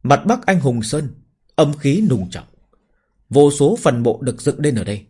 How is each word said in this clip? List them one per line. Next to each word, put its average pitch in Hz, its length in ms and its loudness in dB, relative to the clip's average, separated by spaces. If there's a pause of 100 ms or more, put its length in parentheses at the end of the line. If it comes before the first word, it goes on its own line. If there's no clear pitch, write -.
Mặt 135 240 2
bắc 247 200 -2
Anh 185 140 2
Hùng 123 220 0
Sơn 147 320 -6 (420)
âm 147 200 2
khí 170 340 0
nùng 92 200 -2
trọng, - 160 -16 (800)
vô 143 220 6
số 143 320 0
phần 120 200 0
mộ 120 200 0
được - 200 -8
dựng 147 180 -4
lên 147 140 0
ở 101 100 -2
đây. 101 260 -8